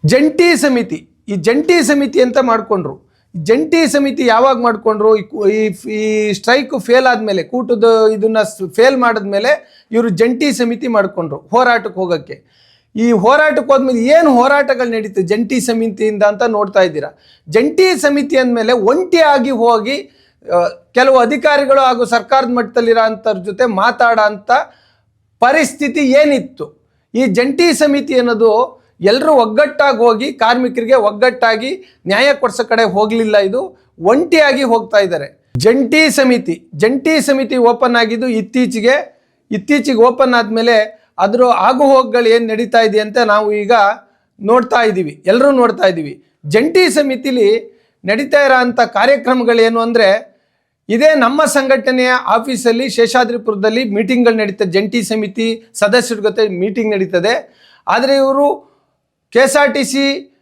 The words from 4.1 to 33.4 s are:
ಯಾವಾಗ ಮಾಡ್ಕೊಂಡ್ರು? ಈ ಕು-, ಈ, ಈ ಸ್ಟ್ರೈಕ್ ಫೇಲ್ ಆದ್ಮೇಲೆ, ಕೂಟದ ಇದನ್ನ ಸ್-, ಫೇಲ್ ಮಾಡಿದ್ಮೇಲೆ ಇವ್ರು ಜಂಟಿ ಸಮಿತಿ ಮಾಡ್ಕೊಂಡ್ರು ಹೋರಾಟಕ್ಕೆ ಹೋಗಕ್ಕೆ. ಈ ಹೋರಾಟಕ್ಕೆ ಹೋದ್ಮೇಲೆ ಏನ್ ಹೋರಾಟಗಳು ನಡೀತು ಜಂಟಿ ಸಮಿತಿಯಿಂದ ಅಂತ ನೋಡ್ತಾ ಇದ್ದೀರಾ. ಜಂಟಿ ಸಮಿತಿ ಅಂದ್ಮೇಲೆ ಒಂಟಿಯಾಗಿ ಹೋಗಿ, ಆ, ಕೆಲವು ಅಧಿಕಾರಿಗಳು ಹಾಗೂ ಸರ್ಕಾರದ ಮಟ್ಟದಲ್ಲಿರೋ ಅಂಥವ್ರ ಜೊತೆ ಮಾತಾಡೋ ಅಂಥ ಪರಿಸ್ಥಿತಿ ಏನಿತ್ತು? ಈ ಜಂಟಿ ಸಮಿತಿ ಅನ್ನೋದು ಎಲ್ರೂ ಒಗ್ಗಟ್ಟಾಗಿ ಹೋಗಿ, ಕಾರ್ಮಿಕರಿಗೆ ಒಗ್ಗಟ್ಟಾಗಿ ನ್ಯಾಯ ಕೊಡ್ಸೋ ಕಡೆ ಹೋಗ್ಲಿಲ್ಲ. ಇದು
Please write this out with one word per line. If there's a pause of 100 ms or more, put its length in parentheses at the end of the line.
ಯಾವಾಗ
ಮಾಡ್ಕೊಂಡ್ರು?
ಈ
ಕು-,
ಈ,
ಈ
ಸ್ಟ್ರೈಕ್
ಫೇಲ್
ಆದ್ಮೇಲೆ,
ಕೂಟದ (280)
ಇದನ್ನ
ಸ್-,
ಫೇಲ್
ಮಾಡಿದ್ಮೇಲೆ
ಇವ್ರು
ಜಂಟಿ
ಸಮಿತಿ
ಮಾಡ್ಕೊಂಡ್ರು
ಹೋರಾಟಕ್ಕೆ
ಹೋಗಕ್ಕೆ. (520)
ಈ
ಹೋರಾಟಕ್ಕೆ
ಹೋದ್ಮೇಲೆ
ಏನ್
ಹೋರಾಟಗಳು
ನಡೀತು
ಜಂಟಿ
ಸಮಿತಿಯಿಂದ
ಅಂತ
ನೋಡ್ತಾ
ಇದ್ದೀರಾ. (400)
ಜಂಟಿ
ಸಮಿತಿ
ಅಂದ್ಮೇಲೆ
ಒಂಟಿಯಾಗಿ
ಹೋಗಿ, (440)
ಆ,
ಕೆಲವು
ಅಧಿಕಾರಿಗಳು
ಹಾಗೂ
ಸರ್ಕಾರದ
ಮಟ್ಟದಲ್ಲಿರೋ
ಅಂಥವ್ರ
ಜೊತೆ
ಮಾತಾಡೋ
ಅಂಥ (880)
ಪರಿಸ್ಥಿತಿ
ಏನಿತ್ತು? (240)
ಈ
ಜಂಟಿ
ಸಮಿತಿ
ಅನ್ನೋದು (180)
ಎಲ್ರೂ
ಒಗ್ಗಟ್ಟಾಗಿ
ಹೋಗಿ,
ಕಾರ್ಮಿಕರಿಗೆ
ಒಗ್ಗಟ್ಟಾಗಿ
ನ್ಯಾಯ
ಕೊಡ್ಸೋ
ಕಡೆ
ಹೋಗ್ಲಿಲ್ಲ.
ಇದು (100)